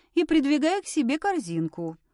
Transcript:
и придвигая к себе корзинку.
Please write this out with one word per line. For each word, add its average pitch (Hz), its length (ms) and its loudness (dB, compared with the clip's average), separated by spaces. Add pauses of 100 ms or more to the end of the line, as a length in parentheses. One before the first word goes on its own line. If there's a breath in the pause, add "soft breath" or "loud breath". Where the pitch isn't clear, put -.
(140 soft breath)
и 339 100 2
придвигая 311 580 2
к - 40 -12
себе 277 320 0
корзинку. 170 800 -4 (180)